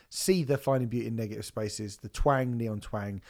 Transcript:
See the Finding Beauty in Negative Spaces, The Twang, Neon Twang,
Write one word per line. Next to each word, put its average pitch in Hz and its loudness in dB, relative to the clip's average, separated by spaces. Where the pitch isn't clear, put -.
See 185 2
the 135 2
Finding 131 2
Beauty 117 -2
in 117 -2
Negative 107 -4
Spaces, 107 -6
The - -12
Twang, 131 4
Neon 113 -2
Twang, 101 -6